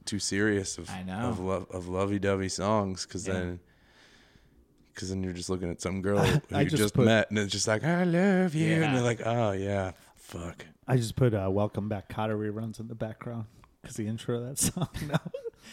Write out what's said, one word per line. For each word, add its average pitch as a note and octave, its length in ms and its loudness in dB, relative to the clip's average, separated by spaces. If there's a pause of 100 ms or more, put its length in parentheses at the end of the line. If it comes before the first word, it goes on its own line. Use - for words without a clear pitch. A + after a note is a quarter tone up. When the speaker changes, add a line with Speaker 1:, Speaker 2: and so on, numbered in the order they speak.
Speaker 1:
too G2+ 140 -2
serious G2 580 0
of, E2+ 120 -10
Speaker 2:
I F#2 140 -8
know. F#2+ 260 -4
Speaker 1:
of A2+ 100 -2
lo-, F#2 320 -2
of F2+ 160 -8
lovey-dovey G2 640 2
songs, G2 560 0
'cause G2 220 -8
Speaker 2:
Yeah. F#2+ 60 -2
Speaker 1:
then, F2+ 260 -2 (1400)
'cause F#2 140 -6
then F#2+ 140 -2
you're F#2 100 -2
just F2 160 -6
looking F2+ 200 -2
at E2+ 120 -6
some F#2 200 -4
girl G2+ 180 2
Speaker 3:
<laughs> - 0 -
I G2+ 80 6
Speaker 1:
who C3+ 320 2
you C#3+ 60 4
Speaker 3:
just D#3 120 2
Speaker 1:
just G#2+ 160 2
Speaker 3:
put B2+ 120 6
Speaker 1:
met, A2+ 240 6
and G#2 100 2
it's G2+ 120 0
just G2+ 160 -2
like, G#2+ 160 2
"I F3 200 2
love F3+ 520 4
you." D#3+ 180 4
And D#3+ 80 4
Speaker 2:
Yeah. D#3 120 2
Speaker 1:
you're B2+ 100 4
like, A#2+ 220 2
"Oh, A2+ 260 2
yeah, G2 400 0 (240)
fuck." E2+ 500 -12 (220)
Speaker 3:
I B2+ 100 4
just A2+ 180 -2
put, B2 180 4
uh, F#2+ 180 0
Welcome G2+ 380 0
Back G2+ 200 -6
Kotter A2 280 -4
reruns G#2+ 420 -6
in A2+ 80 -10
the A#2+ 80 -12
background A2+ 500 -8 (380)
'cause - 120 -14
the G#2+ 120 -4
intro A2+ 340 -4
of B2 80 -8
that C#3+ 100 -12
<laughs> - 140 0
song. - 160 -4 (180)
No. C#3+ 80 0 (580)